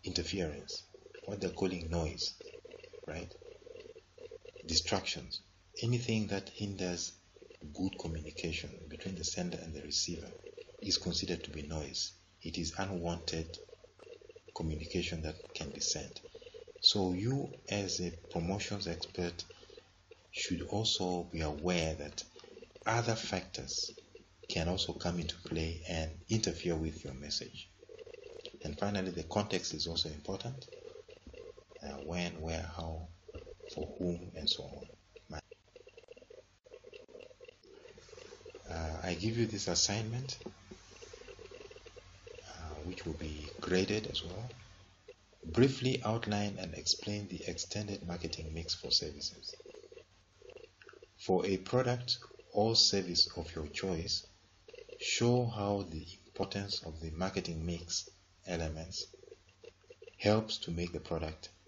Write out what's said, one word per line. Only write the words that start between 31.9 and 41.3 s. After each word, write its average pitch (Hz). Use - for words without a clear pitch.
when, 87
where, 82
how, 82
for -
whom, 87
and -
so -
on. -
Uh, 82
I 90
give 107
you 117
this 101
assignment, 110